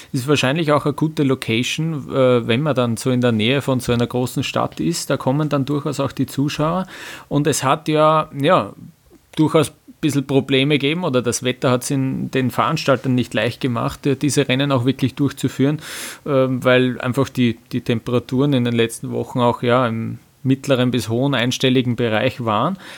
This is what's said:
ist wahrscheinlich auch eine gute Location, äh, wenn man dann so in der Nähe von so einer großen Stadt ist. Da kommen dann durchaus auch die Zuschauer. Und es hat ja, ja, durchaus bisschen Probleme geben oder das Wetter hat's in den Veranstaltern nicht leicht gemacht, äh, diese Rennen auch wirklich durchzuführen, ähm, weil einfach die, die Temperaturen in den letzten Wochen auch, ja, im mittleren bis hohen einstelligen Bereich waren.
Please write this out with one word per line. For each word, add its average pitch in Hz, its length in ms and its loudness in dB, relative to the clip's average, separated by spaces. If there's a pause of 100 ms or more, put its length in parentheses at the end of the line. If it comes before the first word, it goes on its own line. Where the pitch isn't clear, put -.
(120)
ist 131 160 -2
wahrscheinlich 147 420 2
auch 147 140 2
eine 147 100 0
gute 156 300 0
Location, 131 880 -2
äh, 127 340 4
wenn 117 160 2
man 143 140 0
dann 120 200 0
so - 140 -2
in 123 100 2
der 120 120 2
Nähe 117 300 2
von 131 180 0
so 123 100 -2
einer 120 160 2
großen 123 380 -2
Stadt - 340 -4
ist. 165 320 -2
Da 139 60 0
kommen 147 320 0
dann 139 160 0
durchaus 143 340 -4
auch 139 140 -2
die 131 140 -2
Zuschauer. 151 600 -2 (420)
Und 147 200 0
es - 160 0
hat 139 240 0
ja, 156 420 2 (100)
ja, 143 340 2 (600)
durchaus 156 380 2 (280)
bisschen 139 280 -2
Probleme 139 500 2
geben 151 240 -2
oder 127 200 0
das 117 200 -2
Wetter 123 300 0
hat's 127 180 -2
in 131 400 -2
den 127 220 0
Veranstaltern 127 640 0
nicht 120 180 -2
leicht 117 260 -2
gemacht, 123 460 -4
äh, 139 80 2
diese 139 340 0
Rennen 139 220 0
auch 123 140 2
wirklich 131 320 0
durchzuführen, 143 640 0 (440)
ähm, 131 380 0
weil 127 380 4
einfach 127 280 0
die, 120 300 0 (140)
die 123 80 -2
Temperaturen 123 720 0
in 127 120 2
den 120 120 -2
letzten 117 340 0
Wochen 120 300 -4
auch, 120 240 2
ja, 120 240 2
im 113 300 -6 (260)
mittleren 131 480 2
bis 120 160 -2
hohen 131 260 0
einstelligen 123 640 0
Bereich 117 480 0
waren. 117 340 0 (200)